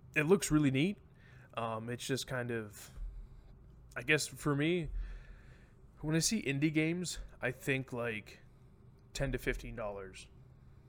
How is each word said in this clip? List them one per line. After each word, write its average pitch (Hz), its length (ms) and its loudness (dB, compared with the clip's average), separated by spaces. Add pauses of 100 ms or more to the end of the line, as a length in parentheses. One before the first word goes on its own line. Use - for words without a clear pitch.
(160)
it 151 80 6
looks 180 280 6
really 151 200 6
neat. 147 260 4 (580)
Um, 113 340 -4
it's 120 160 -6
just 131 220 -2
kind 123 240 -2
of, 107 400 -6 (1040)
I 120 80 -6
guess 147 240 2
for 143 280 0
me, 156 340 2 (1120)
when 156 140 2
I 165 40 6
see 208 220 2
indie 143 320 4
games, 160 460 2 (220)
I 123 100 0
think, 135 420 -2
like, 117 460 -4 (760)
ten 135 180 0
to 123 60 2
fifteen 120 380 -2
dollars. 101 520 -8 (600)